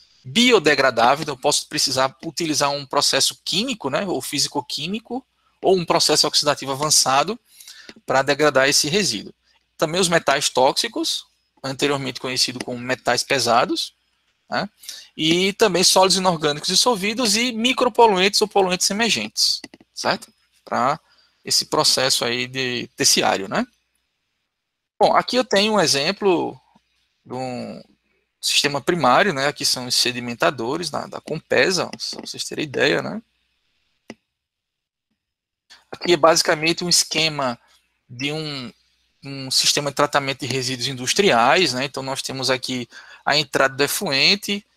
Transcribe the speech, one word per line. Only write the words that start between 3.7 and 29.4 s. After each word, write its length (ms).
né, 160
ou 160
físico-químico, 1040
ou 140
um 80
processo 440
oxidativo 440
avançado 640
pra 160
degradar 480
esse 180
resíduo. 460
Também 220
os 80
metais 400
tóxicos, 800
anteriormente 600
conhecido 420
como 160
metais 440
pesados, 720
né? 200
E 360
também 300
sólidos 340
inorgânicos 500
dissolvidos 680
e 160
micropoluentes 920
ou 60
poluentes 420
emergentes, 720
certo? 380
Pra 360
esse 220
processo 580
aí 240
de 480
terciário, 520
né? 180
Bom, 160
aqui 200
eu 80
tenho 300
um 60
exemplo 800
de 80
um 480
sistema 420
primário, 520
né? 140